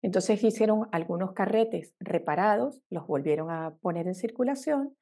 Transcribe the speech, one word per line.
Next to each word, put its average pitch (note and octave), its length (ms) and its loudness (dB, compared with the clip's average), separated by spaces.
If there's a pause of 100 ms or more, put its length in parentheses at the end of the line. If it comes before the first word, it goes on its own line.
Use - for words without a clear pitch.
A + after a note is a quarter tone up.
Entonces G3+ 420 2
hicieron A3 500 4
algunos F3 400 -2
carretes G#3 640 0
reparados, G#3 880 0
los E3 180 -8
volvieron D3+ 440 0
a D#3+ 300 -6
poner E3+ 260 -2
en F#3 80 -2
circulación C#4 880 -2